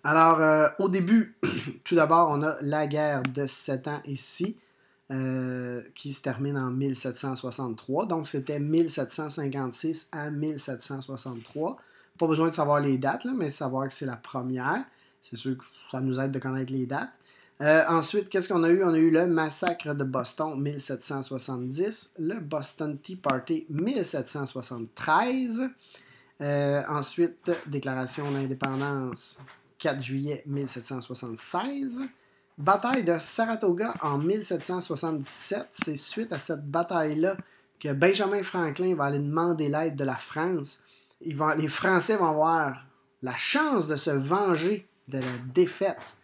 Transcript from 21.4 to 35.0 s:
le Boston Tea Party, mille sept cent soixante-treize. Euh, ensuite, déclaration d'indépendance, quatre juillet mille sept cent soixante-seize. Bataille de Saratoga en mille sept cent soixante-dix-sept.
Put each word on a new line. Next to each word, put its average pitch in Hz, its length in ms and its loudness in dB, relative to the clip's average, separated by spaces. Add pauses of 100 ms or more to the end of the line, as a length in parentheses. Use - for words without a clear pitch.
le 180 220 -4
Boston 151 600 -4
Tea 185 140 -12
Party, 151 540 0
mille 190 360 0
sept 135 220 -4
cent 143 180 -4
soixante-treize. 220 1160 -2 (800)
Euh, 143 480 2
ensuite, 170 640 -2 (160)
déclaration 135 640 -4
d'indépendance, 135 1080 -4 (380)
quatre 139 240 -2
juillet 135 440 -6
mille 139 240 -4
sept 120 180 -10
cent 127 140 -6
soixante-seize. 233 1000 -6 (560)
Bataille 202 460 2
de 170 160 2
Saratoga 220 840 0
en 143 160 0
mille 190 280 0
sept 165 180 -2
cent 180 160 -2
soixante-dix-sept. 160 960 -4